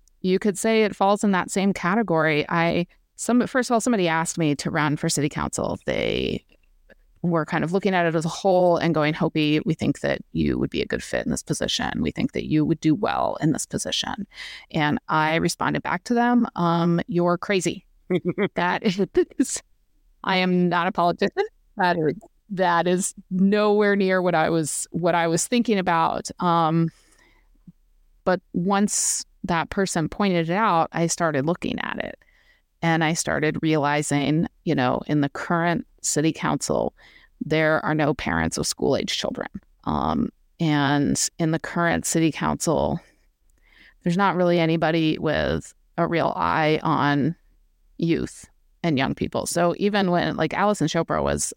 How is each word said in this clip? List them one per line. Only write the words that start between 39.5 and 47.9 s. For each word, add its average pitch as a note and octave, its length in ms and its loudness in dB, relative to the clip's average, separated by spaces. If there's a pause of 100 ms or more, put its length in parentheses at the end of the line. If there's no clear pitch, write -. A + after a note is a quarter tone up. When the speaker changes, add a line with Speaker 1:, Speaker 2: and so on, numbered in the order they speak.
Speaker 1:
Um, D2+ 440 -2 (320)
and C#3+ 680 0 (100)
in D#3+ 120 0
the D#3+ 80 -2
current E3 480 -2
city E3 240 2
council, D3+ 680 -2 (1040)
there's F3 140 0
not F#3+ 200 2
really F3 240 4
anybody D#3+ 580 2
with D3+ 560 -2 (240)
a E3+ 80 0
real E3+ 300 0
eye D#3+ 460 0
on C#3+ 520 0 (640)